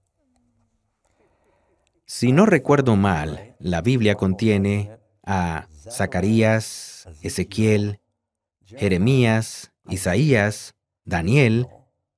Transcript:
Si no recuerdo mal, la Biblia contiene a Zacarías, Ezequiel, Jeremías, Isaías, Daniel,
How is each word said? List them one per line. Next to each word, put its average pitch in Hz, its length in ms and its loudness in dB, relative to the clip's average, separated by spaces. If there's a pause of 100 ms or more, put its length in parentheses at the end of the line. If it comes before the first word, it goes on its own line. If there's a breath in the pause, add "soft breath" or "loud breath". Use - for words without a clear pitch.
(2000)
Si - 260 -2
no 170 140 6
recuerdo 143 500 4
mal, 80 640 -2
la 85 220 -4
Biblia 107 340 2
contiene 101 760 0 (340)
a 87 420 -4 (220)
Zacarías, 110 1200 -2 (120)
Ezequiel, 104 800 -2 (680)
Jeremías, 110 1040 0 (180)
Isaías, 104 840 -2 (300)
Daniel, 113 640 0 (500)